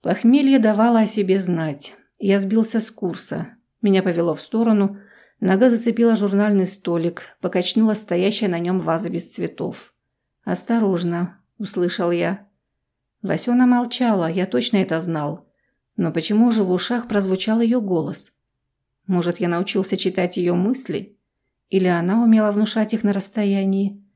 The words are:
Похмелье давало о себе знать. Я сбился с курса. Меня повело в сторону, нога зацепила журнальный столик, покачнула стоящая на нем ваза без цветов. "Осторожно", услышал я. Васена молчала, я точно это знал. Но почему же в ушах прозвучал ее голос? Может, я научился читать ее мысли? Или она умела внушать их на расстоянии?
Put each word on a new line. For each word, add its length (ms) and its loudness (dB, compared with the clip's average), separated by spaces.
Похмелье 540 4
давало 400 4
о 80 4
себе 340 0
знать. 540 -4
Я 180 2
сбился 420 0
с 120 -8
курса. 560 -8
Меня 220 4
повело 320 0
в 40 -14
сторону, 600 0
нога 320 4
зацепила 440 2
журнальный 520 2
столик, 720 -4
покачнула 540 0
стоящая 540 -2
на 100 -2
нем 220 -2
ваза 280 -2
без 240 -8
цветов. 640 -8
"Осторожно", 960 -2
услышал 540 -2
я. 360 -2
Васена 420 0
молчала, 640 0
я 160 -2
точно 320 -2
это 220 0
знал. 480 -6
Но 140 -2
почему 400 2
же 120 2
в 80 0
ушах 360 -2
прозвучал 520 0
ее 220 2
голос? 500 -4
Может, 320 0
я 80 -2
научился 500 -2
читать 400 -2
ее 180 0
мысли? 640 -4
Или 160 2
она 360 0
умела 280 4
внушать 420 -2
их 100 -4
на 80 2
расстоянии? 920 -2